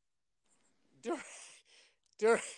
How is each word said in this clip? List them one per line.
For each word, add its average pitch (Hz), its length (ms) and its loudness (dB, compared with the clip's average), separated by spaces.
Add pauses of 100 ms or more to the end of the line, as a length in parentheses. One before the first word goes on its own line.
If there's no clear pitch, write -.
(1040)
dur-, 277 180 -4 (440)
<laughs> - 540 -20
dur-, 220 220 6 (180)